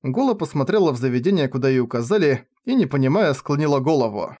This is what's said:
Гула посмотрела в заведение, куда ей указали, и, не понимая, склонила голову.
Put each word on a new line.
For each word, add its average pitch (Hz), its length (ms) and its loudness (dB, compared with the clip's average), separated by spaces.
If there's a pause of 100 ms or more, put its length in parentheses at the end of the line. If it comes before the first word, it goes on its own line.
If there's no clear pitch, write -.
Гула 220 300 0
посмотрела 165 580 0
в 123 60 -4
заведение, 131 500 0
куда 131 220 0
ей 131 100 2
указали, 127 640 0 (200)
и, 247 100 -2
не 214 100 2
понимая, 143 480 0
склонила 143 460 0
голову. 120 600 -2